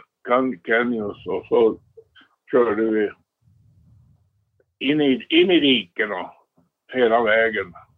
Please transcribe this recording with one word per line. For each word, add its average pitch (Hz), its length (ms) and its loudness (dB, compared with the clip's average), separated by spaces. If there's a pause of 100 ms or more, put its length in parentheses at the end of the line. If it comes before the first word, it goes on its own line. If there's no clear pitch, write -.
(280)
kan-, 123 300 0
canyons, 113 680 -4
och 87 220 -6
så 113 300 2 (720)
körde 113 340 2
vi 107 260 -2 (1700)
in 147 220 -2
i, 131 280 0
in 180 220 2
i 165 100 4
diken 110 520 -2
och 90 180 -10 (640)
hela 120 300 2
vägen 110 500 0 (260)